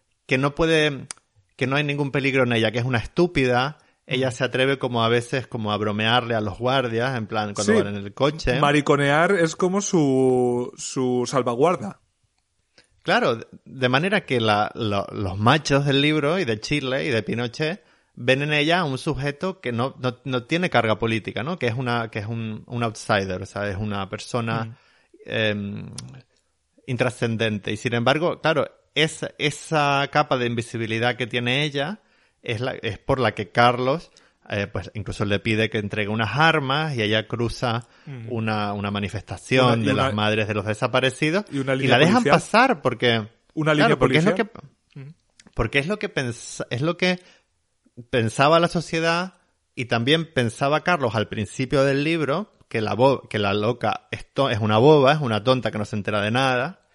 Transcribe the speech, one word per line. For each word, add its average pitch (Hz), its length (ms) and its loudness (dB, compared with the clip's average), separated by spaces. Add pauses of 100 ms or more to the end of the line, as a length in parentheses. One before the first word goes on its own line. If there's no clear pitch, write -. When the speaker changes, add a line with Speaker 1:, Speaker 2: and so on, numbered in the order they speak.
(260)
Speaker 1:
que 131 120 0
no 139 160 0
puede, 151 540 2 (480)
que 131 100 -2
no 131 80 0
hay 147 80 2
ningún 143 300 -2
peligro 135 320 2
en 120 80 2
ella, 110 180 2
que 117 80 -2
es 120 60 0
una 127 140 0
estúpida. 135 800 0 (300)
Ella 131 200 0
Speaker 2:
Mm. 120 40 -4
Speaker 1:
se 135 120 -4
atreve 131 340 0
como 120 240 0
a 113 60 2
veces 120 400 -2
como 107 240 -4
a 104 40 0
bromearle 110 600 0
a 110 40 0
los 98 200 -4
guardias, 123 580 0
en 110 80 -6
plan, 107 280 -4
cuando 104 180 0
Speaker 2:
Sí. 113 100 4
Speaker 1:
van 101 140 -4
en 101 80 -8
el 101 100 -12
coche. 139 460 0
Speaker 2:
Mariconear 147 720 4
es 165 240 0
como 185 240 0
su, 131 960 2
su 123 500 -2
salvaguarda. 139 760 0 (1000)
Speaker 1:
Claro, 175 340 0
de, 113 100 -10 (180)
de 127 240 0
manera 180 360 2
que 123 160 0
la, 107 360 2
lo-, 101 360 -2
los 101 260 -4
machos 139 480 2
del 139 160 4
libro 151 360 2
y 185 60 -2
de 110 160 -2
Chile 139 440 -2
y 160 60 -2
de 113 140 0
Pinochet 120 600 -4 (300)
ven 131 280 2
en 151 100 -2
ella 160 320 2
un 135 140 -2
sujeto 143 640 -4
que 123 120 -4
no, 120 260 -2
no, 123 260 -4
no 127 200 -4
tiene 170 260 -2
carga 110 300 2
política, 113 420 -2
¿no? 165 160 -6
Que 123 80 -2
es 117 80 0
una, 120 360 -2
que 110 100 -6
es 101 60 -6
un, 113 400 -8
un 120 180 -6
outsider, 98 580 -2
o 95 40 -10
sea, 104 220 -6
es 95 80 -4
una 101 320 -4
persona, 113 580 -6
Speaker 2:
Mm. 113 80 -14 (520)
Speaker 1:
em, 107 640 -4 (960)
intrascendente. 113 840 -2
Y 107 40 -4
sin 117 180 -4
embargo, 139 460 0
claro, 151 300 0 (240)
esa, 147 440 -2
esa 143 760 0
capa 147 260 2
de 120 80 0
invisibilidad 117 720 -2
que 123 100 -6
tiene 123 380 -2
ella 147 360 -4 (420)
es 113 180 -4
la, 127 140 -4
es 104 240 -8
por 135 200 -2
la 127 160 0
que 104 160 -8
Carlos, 123 600 2 (380)
eh, 101 200 -2
pues - 260 -10
incluso 104 300 -6
le 101 160 0
pide 110 280 0
que 113 100 -6
entregue 104 300 -4
unas 107 300 -2
armas 151 580 2
y 113 60 0
ella 107 240 0
cruza 117 600 -4 (200)
Speaker 2:
Mm. 123 260 -12
Speaker 1:
una, 110 400 -2
una 101 200 -4
manifestación 104 720 0 (140)
Speaker 2:
Una, - 20 -2
y 107 40 0
Speaker 1:
de 107 80 2
Speaker 2:
una, 104 100 2
Speaker 1:
las - 100 -2
madres 107 340 0
de 107 60 -2
los 101 100 -2
desaparecidos 131 840 0
Speaker 2:
y 139 80 -4
una 135 160 -2
Speaker 1:
y 135 40 0
Speaker 2:
línea 127 200 4
Speaker 1:
la - 0 -
dejan 190 240 6
Speaker 2:
policial. 202 140 4
Speaker 1:
pasar 226 460 2
porque, 113 440 2 (280)
Speaker 2:
Una 156 200 2
Speaker 1:
claro, 190 140 4
Speaker 2:
línea 240 100 2
Speaker 1:
porque 131 200 4
es 160 60 2
lo 208 120 4
Speaker 2:
policial. 220 140 -2 (440)
Speaker 1:
que, 143 60 -16
Speaker 2:
Mm. 139 140 -18 (400)
Speaker 1:
porque 123 260 0
es 139 80 0
lo 208 100 -2
que 208 100 -6
pens-, - 640 -6
es 120 120 -4
lo 165 140 0
que 180 220 0 (920)
pensaba 139 500 4
la 170 80 4
sociedad 165 680 -2 (400)
y 123 120 -8
también 135 460 2
pensaba 139 520 0
Carlos 139 320 0
al 104 120 0
principio 131 560 -2
del 139 200 2
libro, 160 480 -2 (160)
que 117 120 -4
la 104 140 -2
bo-, 127 340 2
que 110 100 -4
la 101 160 0
loca 107 580 -2
esto 135 360 -2
es 113 120 -2
una 107 180 4
boba, 143 340 8
es 156 80 -2
una 110 240 -2
tonta 127 260 2
que 113 80 -6
no 104 60 -4
se - 120 -8
entera 104 260 -2
de 104 80 0
nada, 131 520 -2 (120)